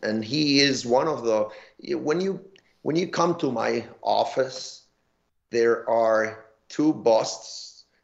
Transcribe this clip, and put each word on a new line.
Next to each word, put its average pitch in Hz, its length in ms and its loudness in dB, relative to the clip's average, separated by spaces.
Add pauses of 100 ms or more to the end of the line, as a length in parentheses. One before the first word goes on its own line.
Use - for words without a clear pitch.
and 110 220 -2
he 143 360 0
is 127 260 2
one 131 220 2
of 127 160 -4
the, 107 240 0 (480)
when 156 240 -2
you, 190 200 -2 (420)
when 151 140 -2
you 180 120 0
come 170 300 0
to 135 120 0
my 117 340 -2 (180)
office, 110 840 -2 (640)
there 117 400 2
are 110 560 2 (220)
two - 260 0
busts - 880 0 (200)